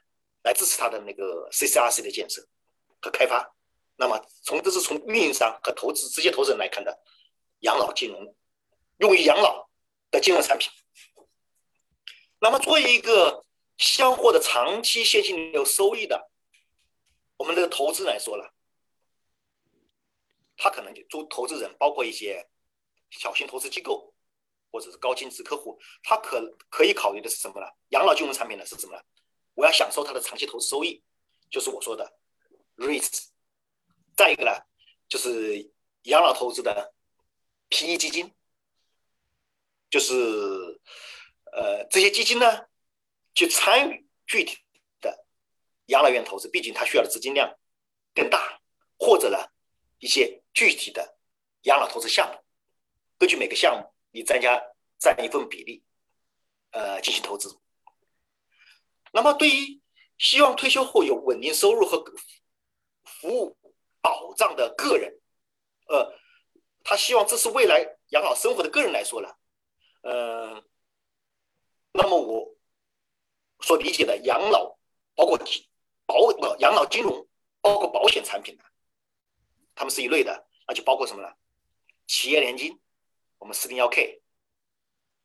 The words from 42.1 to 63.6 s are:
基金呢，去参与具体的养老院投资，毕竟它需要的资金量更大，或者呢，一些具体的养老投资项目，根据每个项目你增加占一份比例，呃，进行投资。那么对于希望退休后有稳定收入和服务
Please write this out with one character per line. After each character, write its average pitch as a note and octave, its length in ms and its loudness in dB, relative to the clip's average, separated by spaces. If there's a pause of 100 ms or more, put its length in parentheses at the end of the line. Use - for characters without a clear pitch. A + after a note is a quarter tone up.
基 G#3 140 -2
金 A#3 140 0
呢， A3+ 280 2 (680)
去 E3+ 120 2
参 A#3+ 440 2
与 - 180 -16 (180)
具 G#3 160 -2
体 - 140 -8 (460)
的 - 240 -8 (640)
养 C3+ 140 6
老 D3 60 8
院 B2 160 0
投 G2 140 -10
资， - 100 -12
毕 F3 140 -4
竟 A#2 100 -8
它 - 100 -4
需 - 140 0
要 A#2+ 60 4
的 - 80 0
资 A#2 100 -6
金 C3+ 140 -6
量 C3+ 240 -2 (560)
更 - 160 -2
大， - 280 -2 (400)
或 - 200 6
者 A#2+ 100 0
呢， G2 80 -2 (640)
一 B2+ 80 -14
些 A#2 360 0 (120)
具 - 200 4
体 - 160 -10
的 - 280 -12 (460)
养 C3+ 140 4
老 - 80 0
投 - 140 -6
资 A2+ 80 -8
项 E3+ 180 2
目， - 160 -14 (760)
根 F#3 100 6
据 - 80 2
每 A2+ 100 -4
个 - 80 -6
项 D3 240 2
目 - 140 -16 (200)
你 A2+ 100 -12
增 B2+ 180 0
加 B2 180 2 (400)
占 D3 240 4
一 A#2 60 -4
份 D3 180 -4
比 - 160 -16
例， - 220 -18 (880)
呃， G2 320 -8
进 G#2 100 -4
行 - 100 -4
投 G2+ 140 -8
资。 - 180 -10 (1600)
那 G#3+ 80 2
么 C#4+ 140 6
对 D4+ 160 4
于 C#4 280 -2 (380)
希 C4 240 4
望 C4+ 160 6
退 B3+ 140 0
休 C4+ 120 2
后 A3+ 220 4
有 C3+ 120 2
稳 B2 220 -2
定 C#3 140 -4
收 G3+ 220 4
入 G#3+ 120 4
和 E3+ 160 -2 (1000)
服 - 240 -14
务 A#3 280 -4 (460)